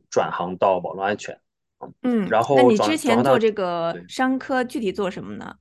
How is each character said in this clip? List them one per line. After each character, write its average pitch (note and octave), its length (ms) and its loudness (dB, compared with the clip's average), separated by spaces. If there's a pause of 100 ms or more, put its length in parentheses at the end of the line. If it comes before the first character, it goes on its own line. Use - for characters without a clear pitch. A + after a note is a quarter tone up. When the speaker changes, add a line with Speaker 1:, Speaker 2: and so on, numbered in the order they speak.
(120)
Speaker 1:
转 - 200 0
行 F2+ 260 -6
到 F#2+ 200 2
网 E2+ 180 -8
络 F#2+ 80 -8
安 G2+ 140 -2
全。 - 220 -14 (400)
嗯， C3 140 -16 (100)
Speaker 2:
嗯， A#3 260 -2
Speaker 1:
然 A2+ 140 2
后 C#3 120 2
转， C3 120 8
Speaker 2:
那 - 40 8
你 - 60 4
之 - 180 2
前 A#3+ 280 2
做 B3+ 160 4
这 A3 120 2
个 G#3 120 -4
Speaker 1:
转 E3+ 300 -2
行 - 0 -
到， - 0 -
对。 F3 140 -14
Speaker 2:
商 C4 300 -2
科 B3+ 260 -2
具 B3+ 160 -8
体 G#3 120 -2
做 G3 180 -2
什 F#3 140 -12
么 G2+ 140 -12
呢？ - 240 -14